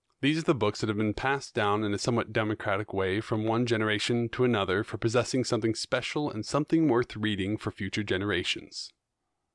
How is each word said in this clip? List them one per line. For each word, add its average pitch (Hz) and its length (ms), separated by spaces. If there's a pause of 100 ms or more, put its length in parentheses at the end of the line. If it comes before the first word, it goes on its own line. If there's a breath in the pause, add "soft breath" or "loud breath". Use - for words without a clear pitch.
(220)
These 151 160
are 160 60
the 160 120
books 104 240
that 113 80
have 104 100
been 107 180
passed 135 400
down 107 280
in 101 100
a 101 40
somewhat 117 340
democratic 107 600
way 95 260
from 110 240
one 113 220
generation 113 640
to - 160
another 101 380
for - 140
possessing 120 460
something 113 300
special 143 560
and 107 160
something 156 420
worth 117 300
reading 107 400
for 107 140
future 104 320
generations. 95 880 (600)